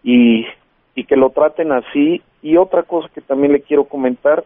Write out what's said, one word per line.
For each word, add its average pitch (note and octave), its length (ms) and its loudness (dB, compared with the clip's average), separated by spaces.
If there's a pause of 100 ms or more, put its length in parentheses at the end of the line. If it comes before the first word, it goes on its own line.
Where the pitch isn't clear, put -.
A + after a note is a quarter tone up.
y, A#2 420 2 (500)
y C3 80 -10
que - 120 -2
lo C3 140 2
traten D#3 420 -2
así. C#3+ 500 -2 (200)
Y D#3 160 0
otra F#3 260 0
cosa E3+ 300 -6
que D3 80 -16
también C#3+ 320 -2
le C#3+ 80 0
quiero C#3+ 240 -2
comentar C#3+ 600 -4